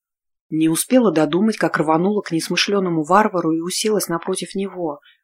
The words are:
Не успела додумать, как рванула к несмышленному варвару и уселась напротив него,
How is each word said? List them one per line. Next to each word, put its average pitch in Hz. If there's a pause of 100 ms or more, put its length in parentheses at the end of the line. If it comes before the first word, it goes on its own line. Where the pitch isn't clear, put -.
(520)
Не 160
успела 214
додумать, 165
как -
рванула 170
к -
несмышленному 175
варвару 180
и 160
уселась 185
напротив 175
него, 180 (240)